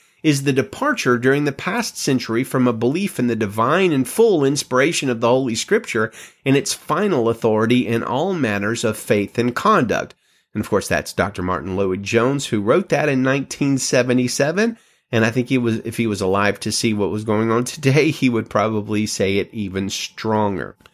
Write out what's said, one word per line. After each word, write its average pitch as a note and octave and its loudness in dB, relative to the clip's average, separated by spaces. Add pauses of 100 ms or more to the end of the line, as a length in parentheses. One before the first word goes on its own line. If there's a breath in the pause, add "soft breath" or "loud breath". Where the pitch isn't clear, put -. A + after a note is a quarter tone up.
(220 soft breath)
is C#3+ 2
the C#3 2
departure C3 0
during C3+ 2
the C#3+ 0
past F#3 -6
century B2+ 0
from B2+ 0
a A#2 0
belief C#3 -2
in B2 0
the A#2+ 0
divine A#2 2
and C3 2
full G3+ 4
inspiration C#3 0
of A#2 -2
the A#2+ 2
Holy B2+ 2
Scripture A2 -2 (320 loud breath)
and C3+ 4
its C3+ 0
final D3+ 0
authority A2+ 2
in A#2 -2
all E3 -2
matters A2 -2
of A2 -2
faith G#2 -2
and A#2+ -2
conduct. D#3 0 (380)
And G#2 -4
of - -6
course, G2 0
that's E2 -2
Doctor F#2 -2
Martyn F2+ -4
Lloyd-Jones, G2+ 0
who A2 -2
wrote C#3 2
that D3+ 0
in C3 0
nineteen C3+ 0
seventy-seven. C#3 0 (360 soft breath)
And A2+ 4
I A#2 2
think A#2+ -2
he C3 2
was, A#2 0
if A2+ -8
he A2+ 0
was G2+ -2
alive G2 2
to G#2+ -4
see A#2 0
what G2+ 0
was G#2+ -4
going A2 0
on A#2+ 2
today, C#3 2
he C3+ 0
would A2 0
probably G#2+ 0
say G2 0
it F#2+ 0
even G2 -4
stronger. G2+ -4 (180)